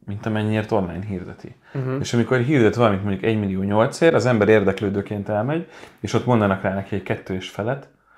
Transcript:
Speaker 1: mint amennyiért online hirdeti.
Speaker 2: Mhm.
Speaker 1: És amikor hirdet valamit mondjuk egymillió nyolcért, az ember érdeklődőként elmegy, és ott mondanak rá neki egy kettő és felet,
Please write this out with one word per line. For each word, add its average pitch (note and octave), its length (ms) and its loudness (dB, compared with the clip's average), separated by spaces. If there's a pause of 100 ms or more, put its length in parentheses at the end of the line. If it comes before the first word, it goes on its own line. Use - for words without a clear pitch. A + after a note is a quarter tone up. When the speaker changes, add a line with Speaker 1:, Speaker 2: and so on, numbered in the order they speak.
Speaker 1:
mint G2+ 200 -8
amennyiért G#2+ 440 -2
online F#2 380 -2
hirdeti. - 480 -12 (160)
Speaker 2:
Mhm. C3 280 -6
Speaker 1:
És C#3 140 -6
amikor A#2+ 240 2
hirdet A#2+ 360 4
valamit G#2+ 280 2
mondjuk G2 220 -4
egymillió G#2 380 0
nyolcért, A2+ 520 2
az A2+ 120 2
ember G#2+ 220 2
érdeklődőként G2+ 800 2
elmegy, C3 380 -2 (340)
és G#2 140 -6
ott A#2 120 0
mondanak G#2 360 2
rá G2 120 -2
neki G2 200 -6
egy F#2+ 80 -4
kettő - 320 -6
és F#2 160 -8
felet, B2+ 380 -6 (300)